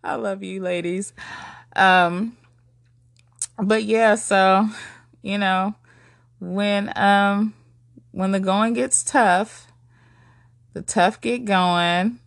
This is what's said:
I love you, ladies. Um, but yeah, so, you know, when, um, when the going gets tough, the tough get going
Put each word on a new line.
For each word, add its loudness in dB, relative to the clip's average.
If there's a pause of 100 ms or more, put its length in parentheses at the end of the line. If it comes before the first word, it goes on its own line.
I -6
love -6
you, -10
ladies. -6 (640)
Um, 2 (1200)
but 0
yeah, 4
so, 4 (540)
you -6
know, -2 (640)
when, -4
um, 2 (580)
when -4
the 0
going 0
gets -2
tough, 0 (1040)
the -12
tough 0
get -4
going 0